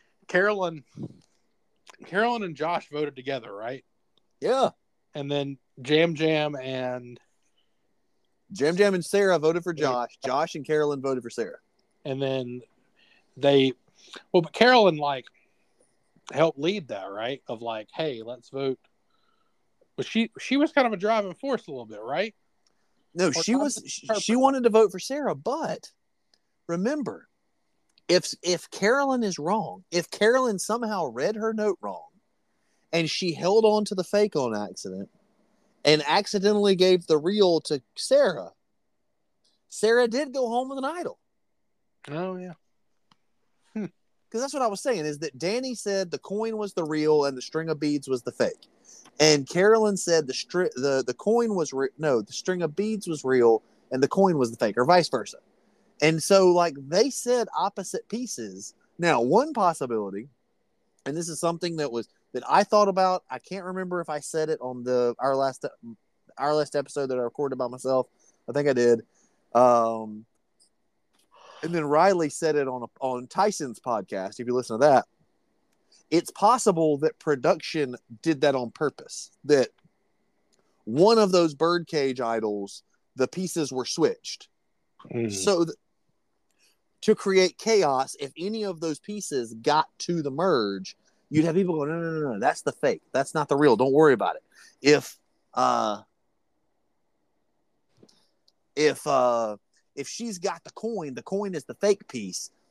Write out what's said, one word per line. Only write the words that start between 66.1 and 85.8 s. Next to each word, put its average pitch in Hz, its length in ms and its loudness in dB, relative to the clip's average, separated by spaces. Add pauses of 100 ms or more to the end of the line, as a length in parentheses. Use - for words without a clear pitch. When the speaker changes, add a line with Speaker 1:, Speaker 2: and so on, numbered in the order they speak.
Speaker 2:
our 143 160 0
last 147 220 0
episode 139 320 -4
that 127 100 -2
I 127 40 -2
recorded 131 360 -4
by 127 120 -4
myself. 127 380 -2 (420)
I - 20 -10
think 143 160 0
I 139 60 4
did. 120 300 4 (500)
Um, 113 720 4 (1400)
and 170 100 -6
then 160 120 -2
Riley 165 440 4
said 156 280 0
it 135 100 0
on 127 160 -6
a, 113 40 -10 (120)
on 131 280 -6
Tyson's 160 520 -2
podcast, 98 640 -6
if 117 60 -8
you 123 60 -2
listen 120 280 -4
to 143 40 6
that. 135 200 6 (1080)
It's 165 180 0
possible 180 720 2
that 151 180 -2
production 147 800 -2 (260)
did 151 200 0
that 143 120 4
on 123 160 -2
purpose, - 640 -8 (140)
that 135 240 4 (1120)
one 185 340 4
of 202 140 4
those 170 240 4
birdcage 156 640 0
idols, 107 640 -4 (320)
the 131 120 0
pieces 170 440 -6
were 131 140 -4
switched. - 640 -4 (640)
Speaker 1:
Mm-hmm. 117 180 -4
Speaker 2:
So 170 360 0
th-, 160 100 -12 (1300)